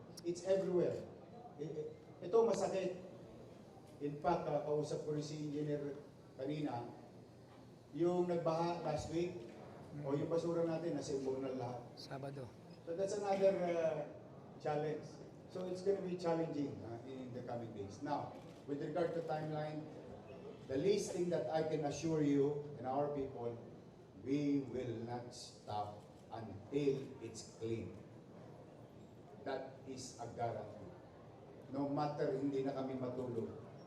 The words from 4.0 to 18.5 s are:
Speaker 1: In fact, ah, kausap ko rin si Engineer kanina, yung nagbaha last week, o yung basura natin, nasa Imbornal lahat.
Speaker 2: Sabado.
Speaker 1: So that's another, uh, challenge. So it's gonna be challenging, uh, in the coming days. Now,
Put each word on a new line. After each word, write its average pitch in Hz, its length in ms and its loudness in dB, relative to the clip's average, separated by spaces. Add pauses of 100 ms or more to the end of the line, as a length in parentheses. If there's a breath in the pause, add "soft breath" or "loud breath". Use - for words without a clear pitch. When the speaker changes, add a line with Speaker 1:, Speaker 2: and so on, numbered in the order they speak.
Speaker 1:
In 147 160 -2
fact, 175 320 4
ah, 147 160 4
kausap 147 400 2
ko 151 80 0
rin 147 80 0
si 151 160 -4
Engineer 147 560 0 (400)
kanina, 139 480 -2 (1120)
yung 175 320 6
nagbaha 165 560 4
last 151 320 0
week, 180 240 2 (640)
o 143 160 2
yung 165 80 2
basura 165 400 4
natin, 160 320 2
nasa 139 160 -2
Imbornal 131 400 0
lahat. 123 400 -4
Speaker 2:
Sabado. 139 560 -6 (320)
Speaker 1:
So 170 160 -4
that's 196 160 4
another, 196 400 8 (240)
uh, 156 240 4 (560)
challenge. 151 480 0 (480)
So 185 160 -4
it's 180 160 -2
gonna 196 160 6
be 180 160 0
challenging, 151 640 2
uh, 113 240 -6
in 131 320 -8
the 123 80 -6
coming 117 320 -4
days. 98 240 -6
Now, - 320 -2 (320)